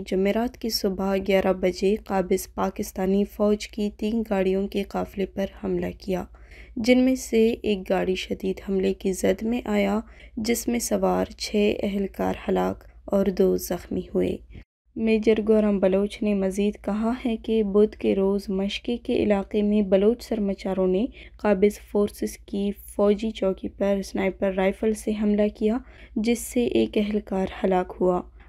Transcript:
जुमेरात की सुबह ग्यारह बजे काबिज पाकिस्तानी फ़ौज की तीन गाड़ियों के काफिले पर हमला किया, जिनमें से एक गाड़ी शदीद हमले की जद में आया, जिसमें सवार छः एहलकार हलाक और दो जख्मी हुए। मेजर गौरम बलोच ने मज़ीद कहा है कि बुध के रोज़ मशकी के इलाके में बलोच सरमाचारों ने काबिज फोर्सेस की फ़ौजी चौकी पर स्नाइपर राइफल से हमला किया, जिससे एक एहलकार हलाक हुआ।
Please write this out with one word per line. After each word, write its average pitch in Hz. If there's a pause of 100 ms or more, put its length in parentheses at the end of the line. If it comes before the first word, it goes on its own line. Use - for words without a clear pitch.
जुमेरात 202
की 226
सुबह 196
ग्यारह 190
बजे 190 (120)
काबिज 190 (100)
पाकिस्तानी 190
फ़ौज 208
की 208
तीन 220
गाड़ियों 190
के 196
काफिले 190
पर 196 (120)
हमला 180
किया, 180 (520)
जिनमें 254
से 226
एक 208
गाड़ी 185
शदीद 190
हमले 190
की 196
जद 190
में 240
आया, 208 (380)
जिसमें 240
सवार 185
छः - (260)
एहलकार 196 (100)
हलाक 185 (200)
और 196
दो 185
जख्मी 185
हुए। 185 (580)
मेजर 220
गौरम 214
बलोच 190
ने 208
मज़ीद 196
कहा 214
है 240
कि 220
बुध 208
के 214
रोज़ 196
मशकी 202
के 240
इलाके 208
में 208
बलोच 208
सरमाचारों 196
ने 185 (340)
काबिज 208
फोर्सेस 208 (120)
की 202 (260)
फ़ौजी 208
चौकी 196
पर 196
स्नाइपर 196
राइफल 202
से 214
हमला 208
किया, 214 (380)
जिससे 233 (100)
एक 220
एहलकार 208
हलाक 185
हुआ। 180 (260)